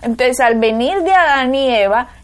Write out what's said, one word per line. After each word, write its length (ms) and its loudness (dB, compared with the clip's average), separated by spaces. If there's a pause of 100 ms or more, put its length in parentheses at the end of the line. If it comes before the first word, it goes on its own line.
Entonces, 380 -2
al 180 2
venir 420 -2
de 120 0
Adán 420 2
y 180 0
Eva, 360 0 (140)